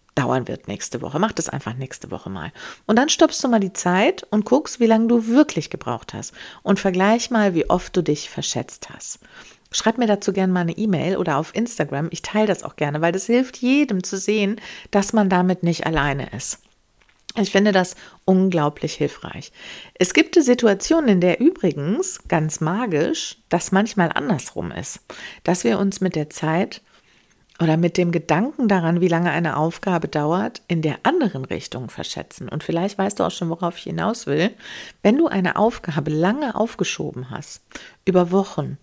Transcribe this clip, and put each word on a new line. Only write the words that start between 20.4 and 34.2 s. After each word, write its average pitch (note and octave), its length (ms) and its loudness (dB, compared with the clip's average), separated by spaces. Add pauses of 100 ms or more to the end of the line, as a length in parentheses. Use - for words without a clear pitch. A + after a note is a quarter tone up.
Situationen, B3 680 4
in F#3+ 120 6
der F3+ 200 2
übrigens, G3+ 880 0
ganz D#3 320 0
magisch, F#3 800 -2 (100)
das - 240 -2
manchmal F#3+ 400 2
andersrum - 580 -4
ist. - 300 -10 (420)
Dass F3+ 220 0
wir A3 160 2
uns G3 200 0
mit F#3 140 0
der D3+ 160 -4
Zeit E3 500 -2 (800)
oder D#3+ 160 4
mit E3+ 200 2
dem F3 160 2
Gedanken G3 560 0
daran, F3 320 2
wie F3+ 80 4
lange E3+ 220 2
eine D#3 260 0
Aufgabe E3 520 0
dauert, E3+ 580 -2
in E3 160 0
der D3+ 200 -2
anderen A3+ 420 0
Richtung - 440 -8
verschätzen. - 600 -10
Und D3+ 140 -6
vielleicht E3+ 360 -2
weißt G3+ 200 -2
du F#3+ 60 2
auch E3+ 80 0
schon, E3 180 -4
worauf E3+ 260 -4
ich - 80 -14
hinaus E3+ 420 -4